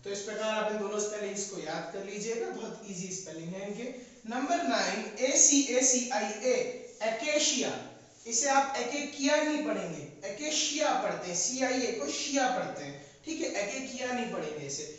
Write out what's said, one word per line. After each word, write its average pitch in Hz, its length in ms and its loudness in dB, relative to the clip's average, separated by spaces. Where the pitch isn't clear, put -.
तो 202 60 -8
इस 202 120 -4
प्रकार 214 340 -2
आप 214 160 2
इन 214 80 -2
दोनों 208 200 -2
स्पेलिंग्स 208 500 -4
को 175 100 -8
याद 165 340 -6
कर 196 120 -6
लीजिएगा, 208 460 -4
बहुत 202 380 -8
ईजी 185 240 -6
स्पेलिंग 165 400 -8
है 196 140 -6
इनके। 208 160 -6
नंबर 285 340 0
नाइन, 220 420 2
ए 262 180 4
सी 277 240 8
ए 254 60 6
सी 247 280 4
आई 214 200 0
ए, 254 100 6
एकेशिया। 262 680 2
इसे 269 220 2
आप 269 280 6
एकेकिया 285 580 2
नहीं 302 300 4
पढ़ेंगे, - 360 -2
एकेशिया 294 640 0
पढ़ते 175 240 -2
हैं, 175 80 -4
सी 254 280 0
आई 262 180 2
ए 226 100 0
को 143 200 -2
शिया 269 380 2
पढ़ते 160 340 -2
हैं, 139 120 -8
ठीक 320 160 -4
है, - 100 0
एकेकिया 254 480 -4
नहीं 226 220 -2
पढ़ेंगे 151 340 -4
इसे - 180 -6